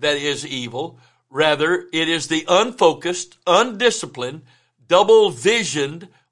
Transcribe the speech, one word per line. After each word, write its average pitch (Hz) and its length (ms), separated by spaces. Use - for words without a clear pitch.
that 147 160
is 143 300
evil. 131 520
Rather, 156 600
it 160 160
is 165 180
the 156 220
unfocused, 180 1000
undisciplined, 180 960
double-visioned, 180 1200